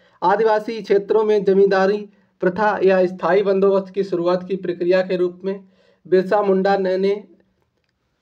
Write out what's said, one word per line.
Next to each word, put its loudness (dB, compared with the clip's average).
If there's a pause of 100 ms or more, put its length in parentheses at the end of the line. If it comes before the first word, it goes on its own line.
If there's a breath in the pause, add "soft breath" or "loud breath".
(220 soft breath)
आदिवासी 0
क्षेत्रों 0
में 0
जमींदारी 2 (320 soft breath)
प्रथा 0
या 4
स्थायी 0
बंदोबस्त 0
की -2
शुरुआत -2
की -4
प्रक्रिया -2
के -6
रूप -4
में -8 (420 soft breath)
बिरसा 2
मुंडा 0
ने, -2
ने -2 (960)